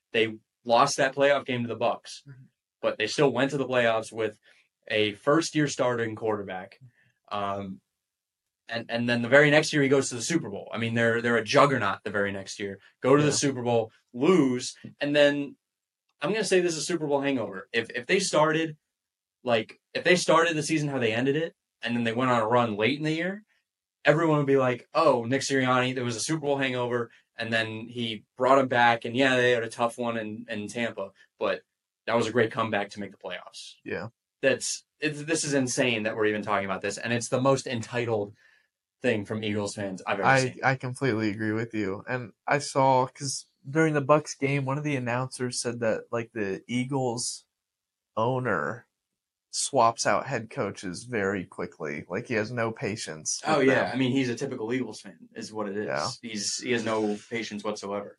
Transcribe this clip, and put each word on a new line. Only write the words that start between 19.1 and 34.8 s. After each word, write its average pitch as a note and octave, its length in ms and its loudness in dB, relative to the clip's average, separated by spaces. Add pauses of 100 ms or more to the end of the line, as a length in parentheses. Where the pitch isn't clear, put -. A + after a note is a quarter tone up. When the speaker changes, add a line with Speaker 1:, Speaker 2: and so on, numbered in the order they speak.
Speaker 1:
like, A#2 360 0 (140)
if C3 100 -4
they F3+ 120 6
started E3+ 400 4
the D3+ 60 -2
season D3+ 260 0
how C#3 120 -4
they A2+ 120 0
ended C3 240 0
it, E3 180 -4 (280)
and A#2 120 -2
then A#2 100 0
they A2+ 80 0
went B2+ 200 0
on A#2 80 4
a G#2+ 80 0
run A#2 280 2
late A#2+ 220 2
in D3+ 60 -6
the D#3 80 0
year, F3+ 320 -4 (600)
everyone D3+ 340 4
would C#3+ 80 2
be C#3 100 4
like, B2+ 380 0
"Oh, C#3+ 300 4
Nick C3 180 0
Sirianni, B2+ 520 2
there B2+ 100 -4
was A#2+ 120 -2
a G#2 40 -6
Super D#3+ 200 -2
Bowl C#3+ 180 0
hangover, B2 520 -2 (280)
and A2+ 140 -4
then A2 360 -2
he A#2 360 -8 (120)
brought C3 220 6
him C3 80 4
back, A#2+ 380 4
and A#2 100 -6
yeah, B2+ 220 4
they B2 160 4
had A#2 100 2
a A2+ 60 -6
tough A#2 300 -2
one A#2 180 -2
in, A2 320 -8
in G#2+ 200 -6
Tampa, G#2 420 -6 (280)
but G2 220 -2 (460)
that A2+ 100 2
was A2+ 100 4
a A2 60 -4
great A2+ 180 4
comeback G#2+ 400 -2
to G#2 100 -14
make G2 120 -10
the - 60 -20
playoffs." - 560 -12 (100)
Speaker 2:
Yeah. G2 240 -8 (340)
Speaker 1:
That's, - 420 0 (160)